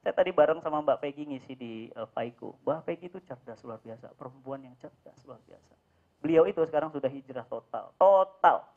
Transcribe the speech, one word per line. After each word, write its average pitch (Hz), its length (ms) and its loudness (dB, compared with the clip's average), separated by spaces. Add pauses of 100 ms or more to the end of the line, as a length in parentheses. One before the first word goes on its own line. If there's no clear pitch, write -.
Saya - 80 -2
tadi 185 160 2
bareng 160 320 2
sama 151 240 -4
Mbak 135 160 2
Peggy 143 240 -8
ngisi 131 320 -12
di, 120 160 -12 (160)
eh, 113 240 -12
Faiku. 117 400 -10 (160)
Mbak 156 160 -4
Peggy 170 240 -10
itu 185 160 -16
cerdas 120 400 -16
luar 113 160 -14
biasa, 117 320 -18
perempuan 135 480 -12
yang 127 160 -20
cerdas - 480 -20
luar 120 240 -20
biasa. - 240 -20 (480)
Beliau 165 240 6
itu - 240 0
sekarang 156 240 -2
sudah 139 160 -4
hijrah 131 400 -10
total, - 480 -12
total. 190 800 6